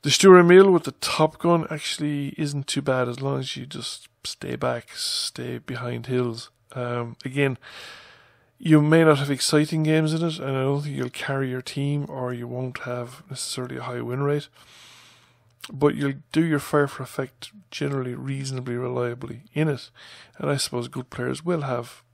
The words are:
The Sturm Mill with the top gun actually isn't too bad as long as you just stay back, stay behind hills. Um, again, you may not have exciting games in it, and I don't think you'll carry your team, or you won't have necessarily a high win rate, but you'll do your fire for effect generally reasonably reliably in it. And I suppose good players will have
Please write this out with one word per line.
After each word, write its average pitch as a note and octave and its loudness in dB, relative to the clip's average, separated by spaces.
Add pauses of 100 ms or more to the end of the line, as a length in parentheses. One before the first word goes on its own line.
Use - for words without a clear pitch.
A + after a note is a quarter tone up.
The D3 0
Sturm F3+ 10
Mill F#3+ 10
with E3+ 4
the - -8
top - 0
gun E3+ 2
actually D3 -4
isn't C#3+ -4
too - -4
bad B2+ 0
as B2 -8
long C3+ -2
as C3 -6
you C3+ -10
just - -12 (160)
stay - -8
back, B2 -6
stay - -6
behind A#2+ -8
hills. B2 -4 (220)
Um, A#2+ -8
again, C3+ 0 (1000)
you D#3 6
may D#3+ 6
not D3+ 6
have C#3 -4
exciting D3+ 0
games D#3 2
in E3 -2
it, D#3+ -4
and C3+ -4
I C3 0
don't C#3 0
think C#3+ -8
you'll B2+ -4
carry C3+ -4
your B2+ -6
team, C#3+ -2
or B2+ -6
you A#2+ -8
won't B2 -8
have B2 -10
necessarily B2+ -8
a A#2+ -10
high B2 -8
win A#2+ -4
rate, C#3+ 0 (1200)
but C#3+ 2
you'll C#3 -2 (180)
do D#3+ 2
your D#3+ 0
fire C#3+ 0
for - -12
effect - -10 (180)
generally C3+ -6
reasonably C3 -6
reliably B2 -6 (100)
in D#3 0
it. C#3 -6 (480)
And D3 -2
I C#3 0
suppose A#2+ -6
good B2+ -10
players C3 -6
will E3+ -2
have B2 -8 (120)